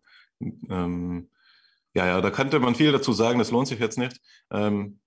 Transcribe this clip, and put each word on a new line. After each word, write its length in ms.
ähm, 880
ja, 120
ja, 140
da 100
könnte 300
man 140
viel 180
dazu 200
sagen, 260
das 120
lohnt 180
sich 120
jetzt 180
nicht. 220
Ähm, 540